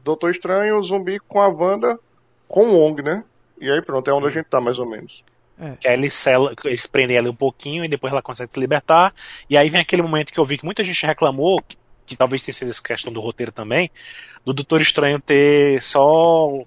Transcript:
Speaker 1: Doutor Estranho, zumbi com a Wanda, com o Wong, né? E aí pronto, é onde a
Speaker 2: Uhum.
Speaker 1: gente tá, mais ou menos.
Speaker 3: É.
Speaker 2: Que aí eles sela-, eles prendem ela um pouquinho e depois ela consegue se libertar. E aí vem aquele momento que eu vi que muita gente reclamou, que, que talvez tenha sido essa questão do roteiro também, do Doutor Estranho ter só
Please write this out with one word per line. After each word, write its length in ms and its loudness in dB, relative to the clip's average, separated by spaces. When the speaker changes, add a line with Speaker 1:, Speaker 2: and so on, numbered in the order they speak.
Speaker 1:
Doutor 260 -2
Estranho, 520 -2
zumbi 380 -4
com 200 -2
a 80 6
Wanda, 500 0
com 200 4
o 80 4
Wong, 280 4
né? 200 -4
E 100 -4
aí 120 2
pronto, 280 -4
é 20 4
onde 120 0
a 40 0
Speaker 2:
Uhum. 60 -2
Speaker 1:
gente 120 -6
tá, 140 0
mais 180 -2
ou 100 -6
menos. 340 -14
Speaker 3:
É. 200 -12
Speaker 2:
Que 80 0
aí 60 4
eles 200 -2
sela-, 400 2
eles 220 -6
prendem 300 0
ela 140 2
um 40 -12
pouquinho 500 -6
e 40 -8
depois 240 -6
ela 100 -4
consegue 300 -12
se 80 -8
libertar. 520 2
E 60 4
aí 120 6
vem 120 2
aquele 220 0
momento 300 -2
que 80 -4
eu 60 4
vi 100 -4
que 80 -14
muita 200 -6
gente 200 -6
reclamou, 560 0
que, 160 -20
que 100 -14
talvez 260 0
tenha 120 -10
sido 160 -8
essa 120 -8
questão 300 -8
do 80 -10
roteiro 320 -8
também, 380 -4
do 80 -2
Doutor 260 0
Estranho 400 0
ter 640 4
só 840 2